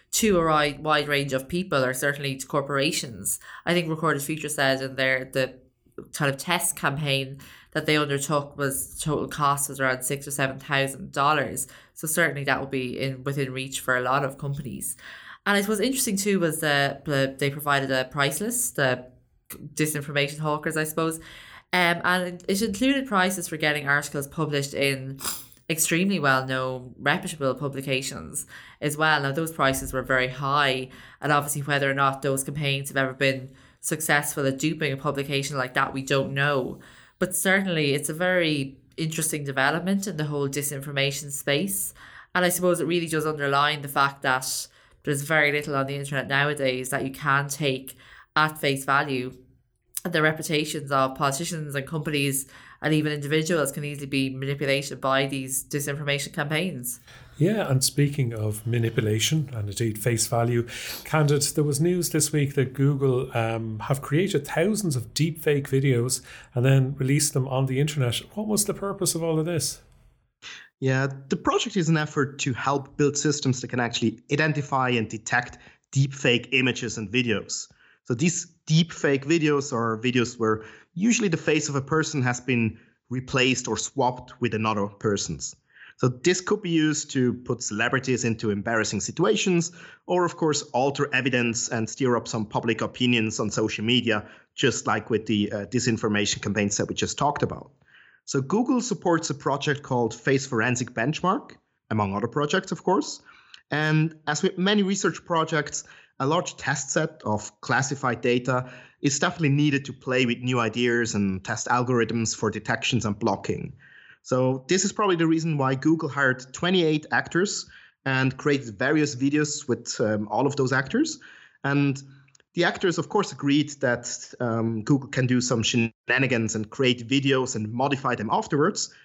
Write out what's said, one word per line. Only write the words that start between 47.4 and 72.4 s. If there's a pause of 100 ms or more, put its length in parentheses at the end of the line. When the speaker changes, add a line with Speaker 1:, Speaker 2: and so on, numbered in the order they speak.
Speaker 1:
take (400)
at
face
value. (720)
The
reputations
of
politicians
and
companies (360)
and
even
individuals
can
easily
be
manipulated
by
these
disinformation
campaigns. (360)
Speaker 2:
Yeah,
and
speaking
of
manipulation
and
indeed
face
value, (380)
Candid,
there
was
news
this
week
that
Google,
um,
have
created
thousands
of
deepfake
videos (320)
and
then
released
them
on
the
internet. (180)
What
was
the
purpose
of
all
of
this? (1000)
Speaker 3:
Yeah, (200)
the
project
is
an
effort